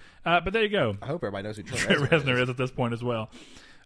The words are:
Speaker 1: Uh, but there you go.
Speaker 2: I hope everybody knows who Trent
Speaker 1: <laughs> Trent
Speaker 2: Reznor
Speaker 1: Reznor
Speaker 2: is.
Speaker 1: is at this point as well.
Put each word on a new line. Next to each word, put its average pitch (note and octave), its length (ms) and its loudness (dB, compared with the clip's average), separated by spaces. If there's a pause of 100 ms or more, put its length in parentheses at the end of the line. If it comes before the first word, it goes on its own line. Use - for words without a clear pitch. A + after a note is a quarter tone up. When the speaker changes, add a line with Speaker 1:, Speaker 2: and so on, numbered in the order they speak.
(260)
Speaker 1:
Uh, E3+ 160 4
but F#3 100 -2
there A3 100 2
you G#3+ 60 2
go. D#3 320 0
Speaker 2:
I G2+ 60 -14
hope D3+ 180 -6
everybody G2+ 200 -6
knows G#2+ 120 -8
who G#2+ 60 -10
Trent - 180 -6
Speaker 1:
<laughs> - 60 -2
Trent E3 160 4
Speaker 2:
Reznor C3+ 80 2
Speaker 1:
Reznor C#3 240 4
Speaker 2:
is. B2 80 4
Speaker 1:
is B2+ 80 0
at B2 80 -6
this B2+ 120 -2
point A#2+ 220 -2
as A#2 100 -8
well. A#2 280 -4 (560)